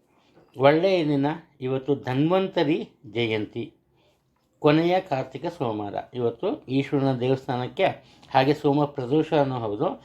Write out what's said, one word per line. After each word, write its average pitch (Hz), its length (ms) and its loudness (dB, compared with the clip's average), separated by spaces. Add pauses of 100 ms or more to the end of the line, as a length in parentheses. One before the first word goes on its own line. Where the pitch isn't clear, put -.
(580)
ಒಳ್ಳೆಯ 160 480 4
ದಿನ 143 200 2 (360)
ಇವತ್ತು 131 340 -2
ಧನ್ವಂತರಿ 170 920 0 (240)
ಜಯಂತಿ, 110 600 -4 (880)
ಕೊನೆಯ 165 400 4
ಕಾರ್ತಿಕ 131 460 -6
ಸೋಮವಾರ. 107 500 -6 (180)
ಇವತ್ತು 123 520 -4
ಈಶ್ವರನ 135 540 0
ದೇವಸ್ಥಾನಕ್ಕೆ, 127 640 -2 (500)
ಹಾಗೆ 135 200 4
ಸೋಮ 147 320 0
ಪ್ರದೋಷನೂ 139 760 0
ಹೌದು, 117 460 -4